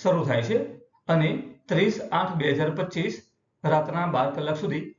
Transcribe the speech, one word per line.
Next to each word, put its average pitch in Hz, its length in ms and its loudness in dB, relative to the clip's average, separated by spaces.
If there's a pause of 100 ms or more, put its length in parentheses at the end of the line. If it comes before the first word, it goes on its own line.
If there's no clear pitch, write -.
શરૂ 170 200 2
થાય 123 180 0
છે 117 160 0 (500)
અને 160 360 2 (240)
ત્રીસ 196 340 2 (100)
આઠ 180 260 0
બે 147 140 2
હજાર 156 240 0
પચીસ 185 460 -4 (420)
રાતના 156 440 0
બાર 135 240 0
કલાક 151 240 -2
સુધી 151 440 -4